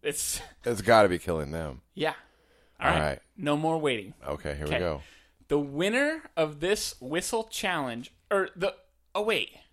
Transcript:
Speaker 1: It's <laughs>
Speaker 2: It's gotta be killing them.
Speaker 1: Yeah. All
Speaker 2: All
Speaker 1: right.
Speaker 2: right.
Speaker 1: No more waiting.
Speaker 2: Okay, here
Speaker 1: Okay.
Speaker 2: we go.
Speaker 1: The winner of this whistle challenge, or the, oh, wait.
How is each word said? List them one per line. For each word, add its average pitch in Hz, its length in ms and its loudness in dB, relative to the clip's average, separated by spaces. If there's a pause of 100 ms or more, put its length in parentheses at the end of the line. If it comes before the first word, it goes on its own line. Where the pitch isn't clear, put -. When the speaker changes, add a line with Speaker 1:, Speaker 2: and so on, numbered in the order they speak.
Speaker 1:
It's - 380 -4 (100)
<laughs> - 140 -12
Speaker 2:
It's 117 160 0
gotta 107 260 8
be 90 120 2
killing 78 320 -2
them. 76 300 -6 (140)
Speaker 1:
Yeah. 156 180 -2 (680)
All - 100 2
Speaker 2:
All - 60 4
Speaker 1:
right. 160 140 2
Speaker 2:
right. 69 100 -6 (180)
Speaker 1:
No 147 180 0
more 160 220 0
waiting. 120 360 -2 (140)
Speaker 2:
Okay, 73 280 -6
here 76 100 -6
Speaker 1:
Okay. 76 100 -2
Speaker 2:
we - 40 0
go. 80 220 -2 (460)
Speaker 1:
The 147 120 2
winner 214 640 -2 (120)
of 151 240 0
this 185 400 -2
whistle 175 460 -2
challenge, 139 680 -4 (180)
or 190 260 2
the, 185 180 -2 (420)
oh, 196 60 0
wait. 214 300 0 (220)